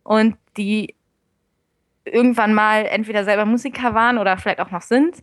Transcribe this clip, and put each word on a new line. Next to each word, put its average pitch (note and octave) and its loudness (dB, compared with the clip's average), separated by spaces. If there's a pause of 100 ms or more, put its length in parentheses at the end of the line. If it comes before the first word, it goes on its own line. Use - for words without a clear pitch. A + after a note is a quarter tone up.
und A3 2 (200)
die G#3 -4 (1080)
irgendwann A3+ 2
mal G#3+ 2
entweder G#3+ -4
selber G#3 0
Musiker A#3+ -2
waren A#3 2
oder F#3+ 2
vielleicht F#3+ -4
auch F3+ -6
noch F3 -8
sind. C#4+ 2